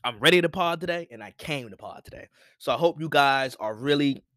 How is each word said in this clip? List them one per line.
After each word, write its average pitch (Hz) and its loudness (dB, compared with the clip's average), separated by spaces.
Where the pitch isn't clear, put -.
I'm 120 -6
ready 170 6
to 170 0
pod 170 -2
today, 175 -6
and 110 -16
I 101 -16
came 135 -8
to 95 -20
pod 98 -16
today. - -18
So - -2
I 120 0
hope 160 2
you 160 -6
guys 139 4
are 107 -6
really 143 0